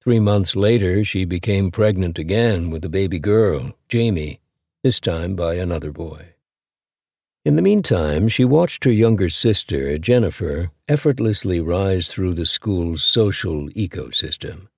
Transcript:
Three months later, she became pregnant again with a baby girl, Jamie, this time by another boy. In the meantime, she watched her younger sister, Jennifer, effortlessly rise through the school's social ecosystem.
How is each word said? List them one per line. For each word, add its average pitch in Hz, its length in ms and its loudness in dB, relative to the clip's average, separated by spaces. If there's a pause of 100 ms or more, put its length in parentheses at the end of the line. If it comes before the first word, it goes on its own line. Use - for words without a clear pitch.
Three 117 200 2
months 104 360 2
later, 101 480 2
she 95 220 -2
became 95 440 0
pregnant 92 480 0
again 90 520 0
with 80 120 -6
a 90 60 -6
baby 92 300 -2
girl, 101 560 0 (160)
Jamie, 95 500 -2 (420)
this 127 180 0
time 87 360 -4
by 85 200 -2
another 85 360 -4
boy. 78 420 -14 (1080)
In 147 120 4
the 165 60 2
meantime, 104 640 2
she 127 160 2
watched 156 400 2
her 131 80 4
younger 107 360 4
sister, 76 720 -2
Jennifer, 85 720 0 (180)
effortlessly 117 720 0
rise 90 480 0
through 92 260 -2
the 85 120 -2
school's 85 580 -2
social 87 680 0
ecosystem. - 1080 -6